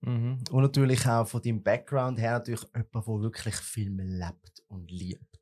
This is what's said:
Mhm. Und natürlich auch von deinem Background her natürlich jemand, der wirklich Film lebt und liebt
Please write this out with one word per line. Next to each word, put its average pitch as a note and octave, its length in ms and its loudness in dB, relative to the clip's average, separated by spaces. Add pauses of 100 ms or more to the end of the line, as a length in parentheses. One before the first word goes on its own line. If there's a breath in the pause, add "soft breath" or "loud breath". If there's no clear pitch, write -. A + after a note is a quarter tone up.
Mhm. B2 480 -2
Und C3+ 120 6
natürlich C3+ 440 4
auch A#2 200 4
von A#2 160 -4
deinem A2+ 200 0
Background B2+ 560 0
her A2+ 200 2
natürlich A#2+ 260 -6 (100)
jemand, A#2 200 -4
der G#2+ 280 -2
wirklich A2 340 -4
Film G2+ 420 -4
lebt F#2 680 -8
und F2+ 220 -14
liebt F2+ 520 -10